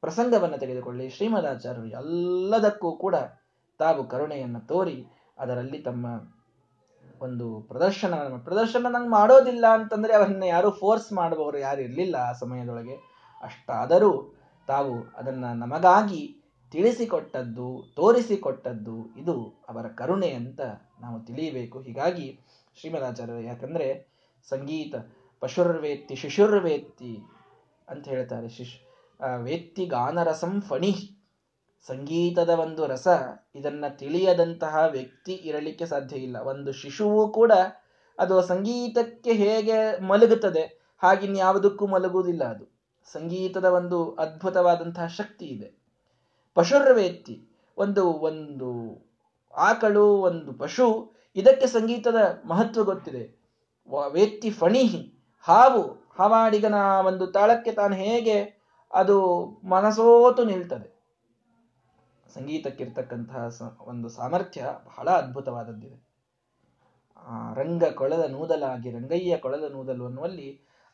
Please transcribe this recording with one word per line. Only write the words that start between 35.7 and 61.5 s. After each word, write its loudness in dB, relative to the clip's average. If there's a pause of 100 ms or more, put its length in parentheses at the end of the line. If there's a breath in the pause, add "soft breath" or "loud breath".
ಸಾಧ್ಯ -8
ಇಲ್ಲ. -10
ಒಂದು -8
ಶಿಶುವು 0
ಕೂಡ 6 (680 soft breath)
ಅದು 4
ಸಂಗೀತಕ್ಕೆ -2
ಹೇಗೆ 2
ಮಲಗುತ್ತದೆ 4
ಹಾಗಿನ್ಯಾವುದಕ್ಕೂ 2
ಮಲಗುವುದಿಲ್ಲ. 0
ಅದು -8 (460)
ಸಂಗೀತದ -6
ಒಂದು 2
ಅದ್ಭುತವಾದಂತಹ 0
ಶಕ್ತಿ -12
ಇದೆ. -14 (840)
ಪಶುರ್ವೇತ್ತಿ, 4 (300)
ಒಂದು, 2
ಒಂದು -8 (600)
ಆಕಳು, 4
ಒಂದು -2
ಪಶು, 0 (240 soft breath)
ಇದಕ್ಕೆ 6
ಸಂಗೀತದ 0 (300)
ಮಹತ್ವ 0
ಗೊತ್ತಿದೆ. -6 (480)
ವ-, -4
ವೇತ್ತಿ 2
ಫಣಿಹಿ, 2 (300)
ಹಾವು, 8 (360)
ಹಾವಾಡಿಗನ 4 (300)
ಒಂದು 0
ತಾಳಕ್ಕೆ 4
ತಾನು 0
ಹೇಗೆ -2 (320)
ಅದು 4
ಮನಸೋತು 6
ನಿಲ್ತದೆ. -6 (1400)